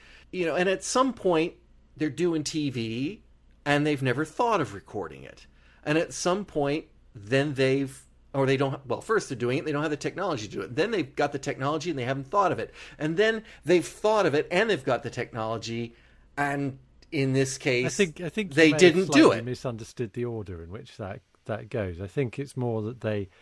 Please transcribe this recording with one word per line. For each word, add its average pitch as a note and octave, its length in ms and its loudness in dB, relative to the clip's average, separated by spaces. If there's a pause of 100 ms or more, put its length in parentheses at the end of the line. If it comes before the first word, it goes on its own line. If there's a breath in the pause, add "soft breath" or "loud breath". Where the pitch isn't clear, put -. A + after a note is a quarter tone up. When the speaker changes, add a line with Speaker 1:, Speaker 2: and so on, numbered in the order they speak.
(320 soft breath)
Speaker 1:
you F3+ 160 -2
know, C#3+ 80 0
and F3+ 120 2
at F#3+ 160 0
some C4 300 2
point, E3 400 2 (420)
they're D3+ 140 -2
doing D#3+ 340 0
T D3 280 -2
V, A#2+ 500 -4 (460)
and D3 180 4
they've D3 160 0
never C3 240 0
thought A3+ 360 2
of G2+ 120 -4
recording E2+ 480 -10
it. - 240 -20 (380 soft breath)
And D3 160 0
at E3+ 120 -2
some F#3 320 0
point, D3 420 -2 (280)
then C3+ 400 0
they've, C3 500 0 (300)
or C3+ 140 2
they C3+ 100 2
don't, C3+ 300 -2
well, A#2+ 140 -2
first G#3+ 280 0
they're B2+ 80 -6
doing A#2+ 220 0
it, - 60 -6
they D3+ 80 -2
don't D3 100 -2
have D#3+ 80 -2
the D3 60 -2
technology D#3 500 -4
to F2+ 80 -14
do G2 60 -6
it. A2+ 140 -10
Then F3 140 2
they've F3+ 260 -2
got D3 180 0
the C#3+ 40 -8
technology, D3 540 -4
and C#3 80 -4
they A#2+ 60 -4
haven't C3+ 260 -4
thought G3 200 4
of B2+ 60 -2
it. - 160 -8 (240 loud breath)
And D#3 180 -2
then A3 280 2 (200 loud breath)
they've E3 220 4
thought G#3+ 400 2
of C#3 80 2
it, D3 160 0
and G#3 220 2
they've D3 120 -2
got A#2+ 200 0
the A#2 80 -8
technology, A2+ 840 -6 (420 soft breath)
and C#3 440 -4 (320)
in C3+ 220 0
this C3+ 240 0
case, B2+ 280 0
Speaker 2:
I C3 40 -2
think, F3+ 320 0
I E3+ 80 -6
think G3 220 -4
you C3 40 -10
Speaker 1:
they E3 120 8
Speaker 2:
may D3+ 40 8
have D#3 80 2
Speaker 1:
didn't F3+ 320 8
do D4+ 120 10
Speaker 2:
slightly B2+ 160 8
Speaker 1:
it. A2+ 40 -8
Speaker 2:
misunderstood A#2 720 -6
the A#2+ 100 -4
order G#2 400 -8
in E2+ 80 -14
which A#2+ 240 -14
that, G#2 240 -10 (240)
that A2 260 -8
goes. F#2 300 -4
I G2 80 -6
think C3 320 -4
it's C#3+ 160 -10
more A#2+ 280 -2
that A2+ 180 -8
they G#2 260 -2 (140 soft breath)